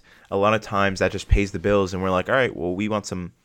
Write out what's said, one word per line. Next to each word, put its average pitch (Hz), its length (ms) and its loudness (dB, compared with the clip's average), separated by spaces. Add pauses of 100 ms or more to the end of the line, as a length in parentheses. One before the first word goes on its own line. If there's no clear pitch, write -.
(320)
a 98 60 -2
lot 104 180 2
of 107 60 -2
times 98 400 0
that 92 100 2
just - 180 -6
pays 101 220 2
the 95 80 -6
bills, 98 340 2
and 92 80 -2
we're 95 80 0
like, 92 200 0
"All 117 60 2
right, 127 200 0
well, 87 180 -2
we 104 160 -2
want 104 160 -4
some 90 280 -8 (120)